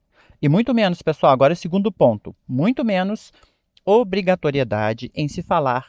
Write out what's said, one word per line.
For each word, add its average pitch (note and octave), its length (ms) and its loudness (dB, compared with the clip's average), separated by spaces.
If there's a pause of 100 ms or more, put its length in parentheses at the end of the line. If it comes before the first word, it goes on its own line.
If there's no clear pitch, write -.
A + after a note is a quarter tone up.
(400)
E D3+ 80 2
muito A#3 260 2
menos, F#3+ 280 0
pessoal, D#3 300 2
agora E3 200 4
é - 20 -2
o - 20 -6
segundo F#3+ 360 -4
ponto, A2+ 420 0 (140)
muito F#3 360 -2
menos G3 480 -4 (520)
obrigatoriedade D3 1300 0
em D3+ 140 -4
se F3 140 -12
falar C3 460 -2